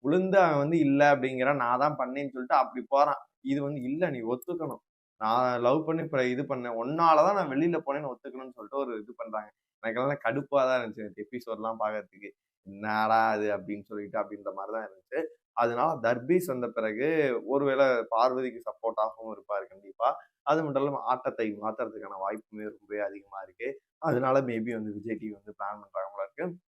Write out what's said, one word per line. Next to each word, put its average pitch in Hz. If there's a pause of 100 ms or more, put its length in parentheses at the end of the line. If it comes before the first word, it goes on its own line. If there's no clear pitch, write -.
விழுந்து 185
அவன் 160
வந்து 160
"இல்ல" 143
அப்படிங்கிறான், 131
"நான் 123
தான் 147
பண்ணேன்னு" 135
சொல்லிட்டு 127
அப்படி 127
போறான். 143 (200)
இது 139
வந்து 143
"இல்ல, 151
நீ 127
ஒத்துக்கணும், 127 (380)
நான் 120
லவ் 143
பண்ணி 160
இப்ப 143
இது 123
பண்ணேன், 123
உன்னாலதான் 160
நான் 180
வெளியில 156
போனேன்னு 143
ஒத்துக்கணும்னு" 131
சொல்லிட்டு 113
ஒரு 123
இது 117
பண்றாங்க. 107 (320)
எனக்கெல்லாம் 127
கடுப்பா 139
தான் 127
இருந்துச்சு 113
இந்த 104
எபிசோட்லாம் 113
பார்க்கறதுக்கு. 104 (380)
"என்னடா 107
அது?" 104
அப்படின்னு 98
சொல்லிட்டு 104
அப்படின்ற 101
மாதிரி 101
தான் 107
இருந்துச்சு. 127 (320)
அதனால 120
தர்பீஸ் 127
வந்த 123
பிறகு 113 (380)
ஒருவேளை 139 (220)
பார்வதிக்கு 123
சப்போர்ட்டாகவும் 110
இருப்பாரு 101
கண்டிப்பா. 101 (340)
அது 156
மட்டும் 139
இல்லாம 139
ஆட்டத்தை 120
மாத்துறதுக்கான 107
வாய்ப்புமே 107
ரொம்பவே 104
அதிகமா 98
இருக்கு. 95 (300)
அதனால 135
maybe 120
வந்து 107
விஜய் 104
டி 110
வி 104
வந்து 104
பிளான் 104
பண்றாங்க 98
போல 98
இருக்கு. 175 (100)